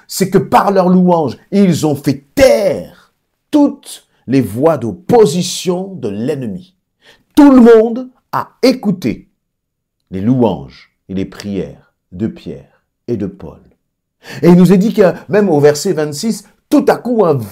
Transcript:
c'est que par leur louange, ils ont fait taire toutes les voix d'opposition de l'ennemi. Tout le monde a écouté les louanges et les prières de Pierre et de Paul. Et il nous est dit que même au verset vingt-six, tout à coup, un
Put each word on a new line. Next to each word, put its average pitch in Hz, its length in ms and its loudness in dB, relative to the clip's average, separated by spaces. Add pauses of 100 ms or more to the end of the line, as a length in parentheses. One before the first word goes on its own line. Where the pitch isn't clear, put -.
c'est - 220 -4
que 190 80 0
par 196 340 0
leur 185 200 2
louange, 175 480 2 (120)
ils 180 360 0
ont 151 80 0
fait - 400 -6
taire 202 800 0 (360)
toutes - 560 -2 (200)
les 131 160 0
voix 127 340 -2
d'opposition 180 1160 -2
de 120 160 -10
l'ennemi. 113 680 -10 (580)
Tout 285 160 6
le 254 120 6
monde 233 480 4 (220)
a 131 180 -8 (120)
écouté - 680 -4 (800)
les 95 100 -10
louanges 101 720 -4 (160)
et 95 60 -10
les 95 100 -6
prières 95 720 -12 (180)
de 95 140 -8
Pierre - 580 -14 (240)
et 117 80 -6
de 101 100 -6
Paul. 87 340 -16 (840)
Et 160 60 4
il 175 80 8
nous 180 160 6
est 202 60 4
dit 202 160 0
que 185 180 2 (160)
même 202 200 0
au 147 120 0
verset 147 320 2
vingt-six, 151 520 -6 (240)
tout 285 200 2
à 170 80 2
coup, 220 280 -2
un 151 140 0 (140)